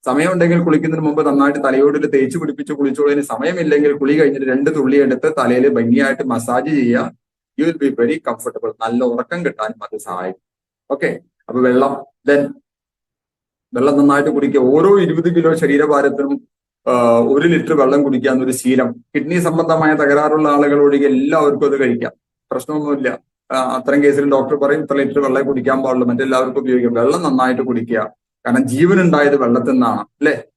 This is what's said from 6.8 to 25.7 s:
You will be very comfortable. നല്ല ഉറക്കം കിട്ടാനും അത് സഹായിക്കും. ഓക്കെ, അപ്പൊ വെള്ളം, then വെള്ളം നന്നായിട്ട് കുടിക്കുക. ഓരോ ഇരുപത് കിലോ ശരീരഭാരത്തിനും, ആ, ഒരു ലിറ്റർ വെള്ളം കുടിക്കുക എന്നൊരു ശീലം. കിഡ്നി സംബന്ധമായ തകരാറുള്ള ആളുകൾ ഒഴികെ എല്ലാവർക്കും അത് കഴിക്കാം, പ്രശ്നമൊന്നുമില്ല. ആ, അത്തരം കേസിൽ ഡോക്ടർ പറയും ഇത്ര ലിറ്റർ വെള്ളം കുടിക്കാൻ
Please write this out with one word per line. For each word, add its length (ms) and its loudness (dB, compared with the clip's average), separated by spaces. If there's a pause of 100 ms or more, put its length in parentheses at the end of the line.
You 100 2
will 120 -6
be 80 2
very 240 0
comfortable. 680 -8
നല്ല 220 -2
ഉറക്കം 400 -4
കിട്ടാനും 400 -8
അത് 140 -12
സഹായിക്കും. 440 -10 (480)
ഓക്കെ, 300 -6 (280)
അപ്പൊ 140 -2
വെള്ളം, 420 0 (240)
then 260 0 (1200)
വെള്ളം 240 2
നന്നായിട്ട് 320 2
കുടിക്കുക. 300 0
ഓരോ 400 4
ഇരുപത് 360 0
കിലോ 180 2
ശരീരഭാരത്തിനും, 920 0 (380)
ആ, 320 2
ഒരു 300 2
ലിറ്റർ 260 0
വെള്ളം 280 2
കുടിക്കുക 280 0
എന്നൊരു 220 0
ശീലം. 400 0 (220)
കിഡ്നി 240 -2
സംബന്ധമായ 540 0
തകരാറുള്ള 560 2
ആളുകൾ 320 2
ഒഴികെ 260 4
എല്ലാവർക്കും 600 0
അത് 140 -2
കഴിക്കാം, 320 -2 (380)
പ്രശ്നമൊന്നുമില്ല. 680 -4 (340)
ആ, 40 -4
അത്തരം 460 -2
കേസിൽ 280 2
ഡോക്ടർ 260 0
പറയും 260 0
ഇത്ര 120 -4
ലിറ്റർ 260 0
വെള്ളം 260 0
കുടിക്കാൻ 360 -2